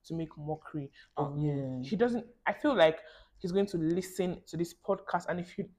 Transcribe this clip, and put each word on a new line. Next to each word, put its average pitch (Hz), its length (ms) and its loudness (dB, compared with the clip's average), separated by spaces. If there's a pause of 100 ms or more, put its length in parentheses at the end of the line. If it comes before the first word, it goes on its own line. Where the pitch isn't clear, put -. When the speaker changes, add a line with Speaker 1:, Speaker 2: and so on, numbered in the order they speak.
Speaker 1:
to 165 80 -6
make 160 220 -6
mockery 151 540 -6 (260)
of 143 140 -2
Speaker 2:
Oh, 147 60 -6
Speaker 1:
me." 151 100 2
Speaker 2:
yeah. 135 420 -2
Speaker 1:
He 214 60 0
doesn't, 233 320 0 (180)
I 202 100 0
feel 294 200 2
like 160 240 8 (400)
he's 175 120 -4
going 196 160 2
to 190 100 -4
listen 175 720 0
to - 100 -10
this 170 160 -2
podcast, - 560 -2
and 175 120 -2
if - 180 -10
you 196 100 -4 (100)